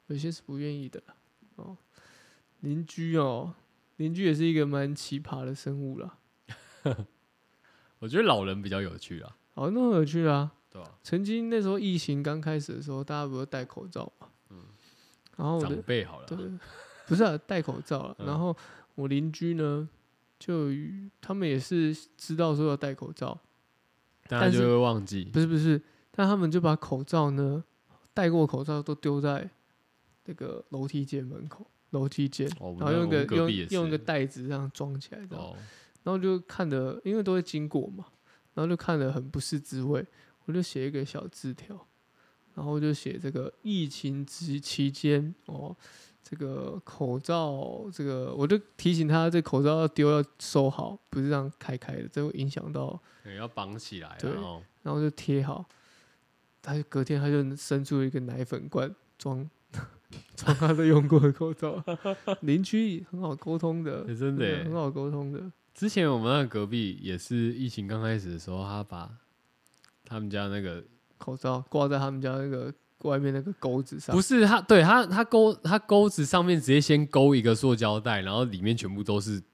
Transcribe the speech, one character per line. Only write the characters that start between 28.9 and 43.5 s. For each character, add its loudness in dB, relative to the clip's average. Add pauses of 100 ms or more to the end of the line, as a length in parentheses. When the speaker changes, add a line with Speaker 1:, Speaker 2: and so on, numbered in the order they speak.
Speaker 1:
丢 -2
在 -2 (720)
那 -12
个 -10
楼 -6
梯 -2
间 -6
门 -12
口， -20 (220)
楼 0
梯 0
间， -4 (100)
Speaker 2:
哦， -10
Speaker 1:
然 0
后 4
用 2
个， 2
Speaker 2:
我 4
们 0
隔 2
壁 0
也 -4
是。 -8
Speaker 1:
用， 0
用 -2
一 -4
个 0
袋 -2
子 -8
这 -4
样 -6
装 -8
起 -14
来， -14 (100)
这 -14
样。 -10
Speaker 2:
哦。 -14 (460)
Speaker 1:
然 -2
后 0
就 2
看 -4
得， -2
因 -2
为 0
都 0
会 2
经 -4
过 -2
嘛， -14 (480)
然 -2
后 0
就 2
看 0
得 0
很 -6
不 -6
是 -4
滋 -8
味， -2 (400)
我 -6
就 0
写 -6
一 -8
个 -4
小 -10
字 -10
条， -18 (720)
然 -8
后 -2
就 2
写 -6
这 -8
个 -6